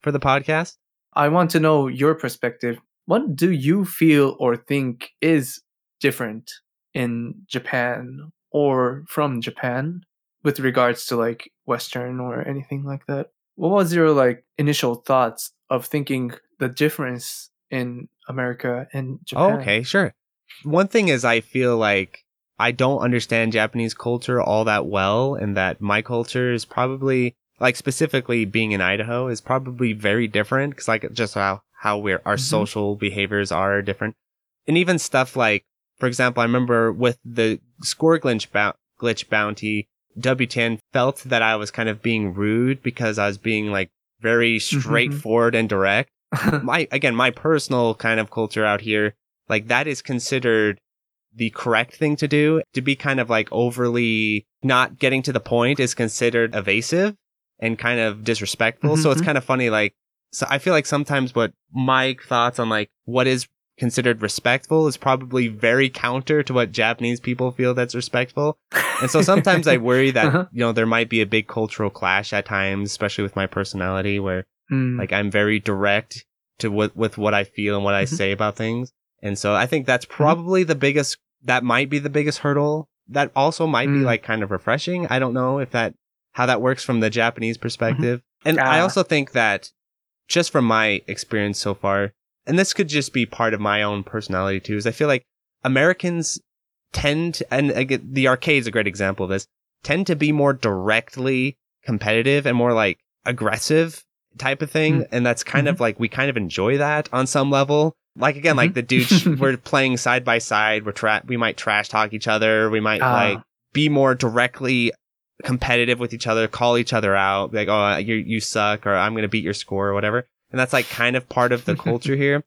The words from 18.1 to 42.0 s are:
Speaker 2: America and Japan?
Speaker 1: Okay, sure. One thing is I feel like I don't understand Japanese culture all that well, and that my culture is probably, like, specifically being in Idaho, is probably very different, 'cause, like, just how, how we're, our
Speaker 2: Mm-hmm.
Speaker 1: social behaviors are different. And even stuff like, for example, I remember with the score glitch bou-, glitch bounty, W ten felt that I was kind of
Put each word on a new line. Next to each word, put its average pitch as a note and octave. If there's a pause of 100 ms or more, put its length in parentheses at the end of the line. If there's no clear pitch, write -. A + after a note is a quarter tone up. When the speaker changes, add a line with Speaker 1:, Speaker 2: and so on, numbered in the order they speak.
Speaker 2:
America B2
and C3
Japan? F#3
Speaker 1:
Okay, A#2
sure. F#3 (500)
One E3+
thing G3+
is B2+
I A#2
feel B2
like G2+ (340)
I A#2
don't C3
understand A#2
Japanese A2
culture A#2+
all G#2+
that G#2
well, G#2
and G2+
that F#2
my G#2
culture B2
is A2+
probably, C3 (240)
like, B2
specifically B2+
being G#2+
in G2
Idaho, A2
is A#2
probably B2+
very G#2+
different, C3
'cause, -
like, A2
just A2+
how, G2 (200)
how G#2
we're, G#2
our G#2
Speaker 2:
Mm-hmm. C3+ (160)
Speaker 1:
social G#2
behaviors G2+
are G2
different. G2+ (520)
And D#3
even F3+
stuff -
like, A2 (360)
for C3
example, B2
I A#2
remember A#2
with A#2
the A2+ (220)
score D#3+
glitch A#2+
bou-, G2+ (260)
glitch A#2
bounty, G#2 (320)
W B2+
ten A#2 (140)
felt C3
that B2
I A2
was G#2+
kind A2+
of G#2+